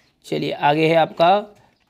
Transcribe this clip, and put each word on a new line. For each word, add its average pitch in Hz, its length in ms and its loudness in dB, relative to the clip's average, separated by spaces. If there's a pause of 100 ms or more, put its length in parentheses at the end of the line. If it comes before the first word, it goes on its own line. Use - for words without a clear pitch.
(240)
चलिए, 151 280 -6
आगे 151 340 0
है 160 80 2
आपका 170 460 2 (500)